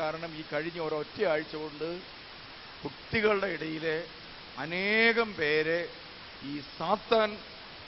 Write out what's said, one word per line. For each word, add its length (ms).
കാരണം 280
ഈ 20
കഴിഞ്ഞ 340
ഒരൊറ്റ 320
ആഴ്ച 300
കൊണ്ട് 260
കുട്ടികളുടെ 720
ഇടയിൽ 300
അനേകം 680
പേരെ 420
ഈ 20
സാത്താൻ 560